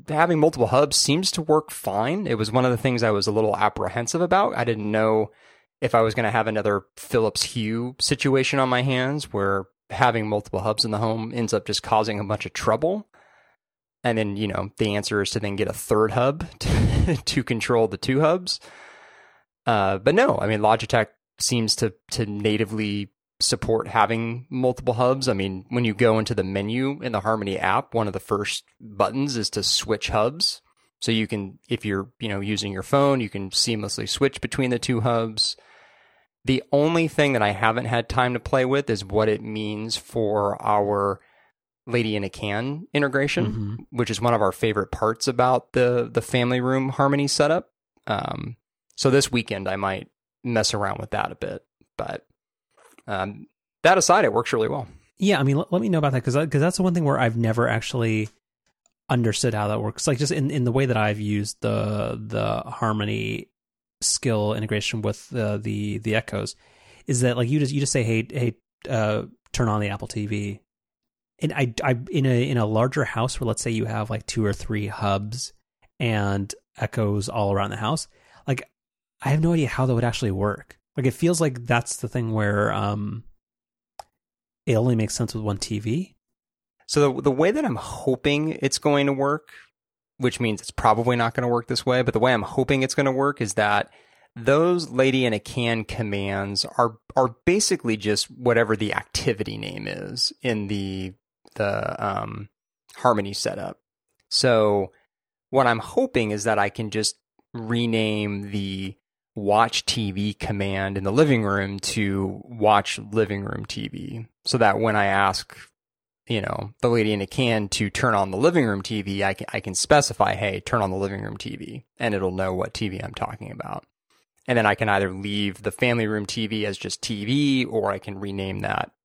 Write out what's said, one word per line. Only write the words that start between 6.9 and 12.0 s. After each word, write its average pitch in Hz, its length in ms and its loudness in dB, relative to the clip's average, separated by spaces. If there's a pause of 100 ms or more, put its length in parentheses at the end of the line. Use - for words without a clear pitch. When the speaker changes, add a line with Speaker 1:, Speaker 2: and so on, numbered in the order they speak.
Speaker 1:
Philips - 480 0
Hue 117 560 -4
situation 135 600 2
on 131 100 2
my 123 120 2
hands 135 520 -2
where 98 320 0 (260)
having 117 360 2
multiple 104 340 -2
hubs 107 240 0
in 110 60 -4
the 104 80 -2
home 113 340 -2
ends 117 200 -2
up 104 120 0
just - 180 -4
causing 107 360 2